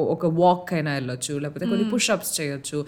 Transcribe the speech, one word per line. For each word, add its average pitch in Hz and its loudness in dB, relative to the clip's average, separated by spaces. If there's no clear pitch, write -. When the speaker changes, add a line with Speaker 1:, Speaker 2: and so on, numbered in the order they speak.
Speaker 1:
ఒక 165 0
వాక్ 180 4
అయినా 151 0
వెళ్ళొచ్చు, 131 -4
లేకపోతే 147 -6
కొన్ని 202 2
Speaker 2:
మ్మ్. 214 -2
Speaker 1:
పుష్ 226 2
అప్స్ - -2
చేయొచ్చు, 143 -6